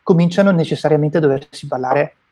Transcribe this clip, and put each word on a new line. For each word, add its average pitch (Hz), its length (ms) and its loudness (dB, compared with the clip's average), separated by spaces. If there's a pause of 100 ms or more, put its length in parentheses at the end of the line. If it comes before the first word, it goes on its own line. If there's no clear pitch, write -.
cominciano 175 500 2
necessariamente 151 680 0
a 160 40 2
doversi 139 460 -2
parlare 135 480 -4 (160)